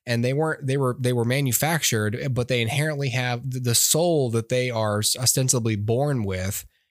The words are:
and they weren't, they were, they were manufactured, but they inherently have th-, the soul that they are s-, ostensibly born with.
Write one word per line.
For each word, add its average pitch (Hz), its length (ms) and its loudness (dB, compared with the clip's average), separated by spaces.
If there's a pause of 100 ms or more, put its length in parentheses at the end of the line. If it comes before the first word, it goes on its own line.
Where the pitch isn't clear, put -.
and 117 180 0
they 127 80 2
weren't, 156 320 -2
they 135 120 0
were, 127 240 0
they 123 120 0
were 120 120 2
manufactured, 127 1080 0
but 123 120 -2
they 120 160 0
inherently 143 460 -2
have 123 420 -2
th-, 127 140 -4
the 120 100 2
soul 156 560 2
that 117 180 -2
they 127 220 0
are 107 300 0
s-, - 160 0
ostensibly 123 580 2
born 120 480 0
with. 95 420 -4 (260)